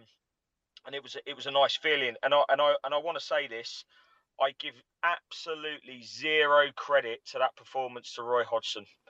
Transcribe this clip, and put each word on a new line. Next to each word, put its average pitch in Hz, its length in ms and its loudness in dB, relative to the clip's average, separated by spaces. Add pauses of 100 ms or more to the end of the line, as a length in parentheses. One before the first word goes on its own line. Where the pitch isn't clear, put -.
(880)
and 131 80 -10
it 143 80 -8
was, 127 220 -14
it 143 100 -10
was 135 120 -12
a 139 40 -6
nice 135 240 4
feeling. 139 380 2 (100)
And 139 100 4
I, 147 160 6
and 143 120 4
I, 147 220 6
and 139 100 -4
I 147 40 0
wanna 156 220 -4
say 147 280 -4
this, 117 360 -12 (560)
I 139 200 2
give 143 160 -12 (280)
absolutely 151 1000 -6
zero 143 720 4
credit 127 440 0 (120)
to 131 80 -6
that 127 160 2
performance 123 580 -8
to 120 100 -10
Roy 120 200 2
Hodgson. 110 420 -4 (240)